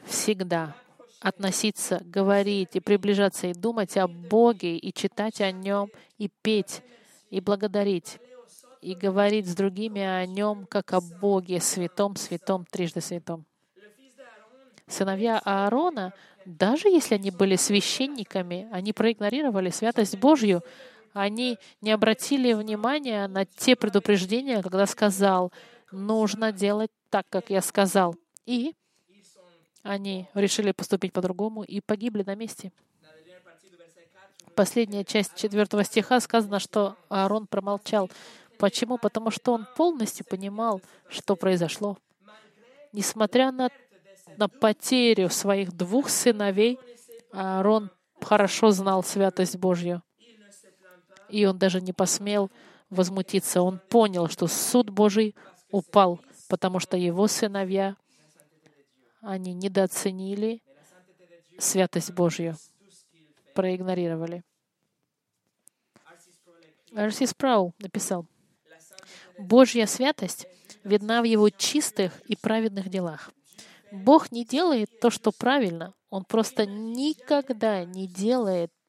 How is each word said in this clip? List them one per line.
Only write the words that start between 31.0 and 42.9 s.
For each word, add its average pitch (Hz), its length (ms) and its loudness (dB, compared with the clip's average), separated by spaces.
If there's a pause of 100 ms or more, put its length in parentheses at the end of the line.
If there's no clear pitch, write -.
по-другому 190 500 -4
и 202 180 -10
погибли 214 420 -4
на 196 120 -8
месте. 214 360 -14 (1800)
Последняя 202 520 0
часть - 300 -2
четвёртого 208 480 0
стиха 233 360 2
сказано, 208 400 0
что 196 380 -2 (120)
Аарон 202 380 -2
промолчал. 202 640 -2 (480)
Почему? 226 400 0
Потому 220 340 -2
что - 220 -2
он 226 120 -4 (120)
полностью 311 480 -2
понимал, 202 560 -4 (260)
что - 300 -4
произошло. 190 600 -2 (920)